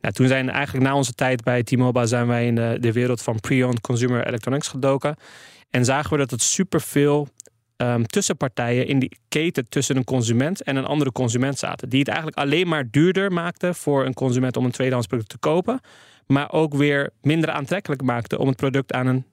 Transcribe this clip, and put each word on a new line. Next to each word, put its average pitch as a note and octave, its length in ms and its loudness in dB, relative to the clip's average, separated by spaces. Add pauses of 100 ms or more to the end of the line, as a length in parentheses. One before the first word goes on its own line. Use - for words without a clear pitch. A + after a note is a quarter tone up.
Nou, A2 140 -4
toen B2+ 120 4
zijn C3 240 2
eigenlijk C3+ 360 0
na C3+ 80 2
onze C3 180 2
tijd C3 300 0
bij B2 200 2
T-Mobile B2 440 2
zijn A#2+ 200 2
wij A#2+ 200 2
in A#2+ 80 2
de, A#2 260 0
de A#2 120 2
wereld B2 300 0
van A2+ 180 -2
pre-owned B2+ 400 0
consumer B2 460 0
electronics A#2+ 420 -4
gedoken. C#3 480 -2 (540)
En B2 140 2
zagen C3+ 260 0
we D#3 80 0
dat C3+ 120 0
het A#2+ 120 -4
superveel, D3 880 0 (480)
ehm, A#2+ 260 0
tussenpartijen B2 840 -2
in C#3 120 2
die B2+ 180 -2 (120)
keten D#3 400 -2
tussen C#3 280 0
een C3 80 0
consument B2+ 580 0
en C#3 140 -4
een C3+ 100 -2
andere C#3+ 260 0
consument B2+ 460 -2
zaten. - 300 -8
Die B2+ 100 0
het C#3 100 2
eigenlijk D#3 300 -4
alleen D3 300 2
maar C#3+ 220 -2
duurder F3+ 420 2
maakten F3 420 -4
voor C#3 320 0
een C3 80 -2
consument B2+ 420 0
om B2+ 80 0
een B2 60 2
tweedehands B2+ 380 0
product A2+ 220 -4
te - 80 -18
kopen. F3+ 420 0 (460)
Maar C#3 260 0
ook D#3 220 2
weer C#3+ 360 2 (120)
minder D#3 280 2
aantrekkelijk D3 520 -4
maakten A#2+ 360 -2
om - 100 2
het C3 80 0
product C3+ 360 -2
aan B2+ 140 0
een C3 260 0